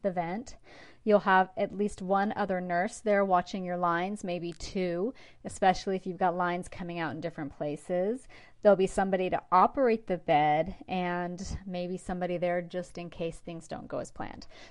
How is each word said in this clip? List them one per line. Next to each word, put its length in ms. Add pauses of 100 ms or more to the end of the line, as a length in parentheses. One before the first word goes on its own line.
the 80
vent. 460 (460)
You'll 180
have 360
at 200
least 260
one 340
other 240
nurse 380
there 260
watching 400
your 140
lines, 440
maybe 300
two, 640 (300)
especially 520
if 100
you've 120
got 180
lines 320
coming 300
out 140
in 100
different 340
places. 720 (340)
There'll 140
be 100
somebody 440
to 100 (100)
operate 560
the 120
bed 560 (120)
and 560 (240)
maybe 300
somebody 400
there 240
just 380
in 100
case 300
things 280
don't 220
go 80
as 140
planned. 360 (240)